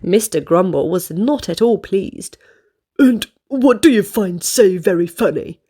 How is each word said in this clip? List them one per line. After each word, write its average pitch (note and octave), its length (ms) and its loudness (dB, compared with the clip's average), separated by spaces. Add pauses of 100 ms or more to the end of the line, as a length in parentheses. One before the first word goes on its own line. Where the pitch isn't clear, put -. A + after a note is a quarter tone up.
Mister F3+ 380 0
Grumble E3 480 0
was F3 220 -4
not A3+ 380 -2
at E3 120 -6
all A3+ 180 2
pleased. - 600 -6 (600)
And B3+ 280 2 (220)
what C4 340 2
do D#4+ 80 6
you A3 120 2
find F3+ 400 -4
so F#3 360 2
very F3 280 0
funny? D#3+ 640 -4